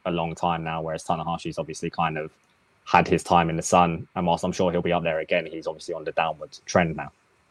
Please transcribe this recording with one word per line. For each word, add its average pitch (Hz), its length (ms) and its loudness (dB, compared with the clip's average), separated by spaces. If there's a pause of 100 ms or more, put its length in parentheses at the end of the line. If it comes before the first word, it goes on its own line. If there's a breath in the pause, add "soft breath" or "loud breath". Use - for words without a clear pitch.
a 92 40 0
long 82 240 -2
time 82 300 -2
now, 82 180 -4
whereas 80 220 -6
Tanahashi's 82 540 -4
obviously 80 320 -6
kind 80 280 -2
of 78 140 -8 (520)
had 87 220 4
his 82 160 2
time 85 280 4
in 80 60 -2
the 82 60 -2
sun, 87 540 4
and 90 100 0
whilst 85 160 2
I'm 92 100 0
sure 90 200 2
he'll 87 100 0
be 87 100 0
up 82 120 2
there 80 160 0
again, 82 260 0
he's 80 200 -10
obviously 80 280 -6
on 78 80 -8
the 78 100 -6
downward 78 520 -4
trend 82 320 2
now. 71 160 -10 (380)